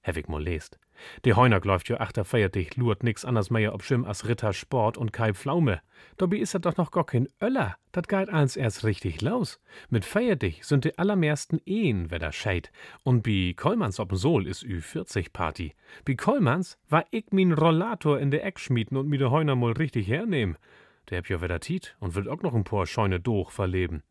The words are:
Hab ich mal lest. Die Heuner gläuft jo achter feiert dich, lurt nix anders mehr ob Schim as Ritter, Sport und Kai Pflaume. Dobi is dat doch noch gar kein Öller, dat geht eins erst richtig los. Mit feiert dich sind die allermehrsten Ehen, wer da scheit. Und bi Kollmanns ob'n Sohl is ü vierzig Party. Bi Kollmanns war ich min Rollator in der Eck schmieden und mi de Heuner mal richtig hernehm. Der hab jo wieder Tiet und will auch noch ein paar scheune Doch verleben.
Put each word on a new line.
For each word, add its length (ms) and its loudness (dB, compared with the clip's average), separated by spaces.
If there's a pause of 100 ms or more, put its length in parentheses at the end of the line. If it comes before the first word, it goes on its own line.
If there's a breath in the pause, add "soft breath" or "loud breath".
Hab 140 -4
ich 100 -8
mal 160 -4
lest. 340 -6 (480 loud breath)
Die 100 8
Heuner 240 8
gläuft 300 0
jo 80 0
achter 280 -4
feiert 300 2
dich, 200 -4
lurt 280 0
nix 200 -2
anders 280 0
mehr 240 0
ob 80 -10
Schim 200 0
as 240 -6
Ritter, 240 0
Sport 460 0
und 160 -4
Kai 200 0
Pflaume. 480 0 (360 loud breath)
Dobi 220 0
is 140 -2
dat 120 -4
doch 120 0
noch 120 0
gar 160 0
kein 220 2 (120)
Öller, 360 0 (160)
dat 160 -4
geht 220 0
eins 260 2
erst 280 -2
richtig 380 -2
los. 380 -2 (300 loud breath)
Mit 160 0
feiert 360 0
dich 240 -4
sind 200 2
die 120 0
allermehrsten 720 0
Ehen, 420 0
wer 80 -4
da 140 -4
scheit. 400 -2 (320 loud breath)
Und 180 4
bi 320 2
Kollmanns 460 0
ob'n 160 -2
Sohl 320 2
is 160 -8
ü 180 -6
vierzig 520 -8
Party. 420 -6 (280 loud breath)
Bi 120 -2
Kollmanns 640 2 (100)
war 220 4
ich 200 -6
min 220 4
Rollator 640 2
in 140 0
der 120 0
Eck 160 -8
schmieden 380 0
und 100 -2
mi 120 0
de 100 2
Heuner 260 2
mal 180 2
richtig 340 -2
hernehm. 500 0 (540 soft breath)
Der 80 -2
hab 100 -10
jo 140 -2
wieder 160 -2
Tiet 400 -8
und 160 -6
will 120 -2
auch 140 -6
noch 140 -2
ein 80 2
paar 240 -2
scheune 320 0
Doch 320 -2
verleben. 600 -2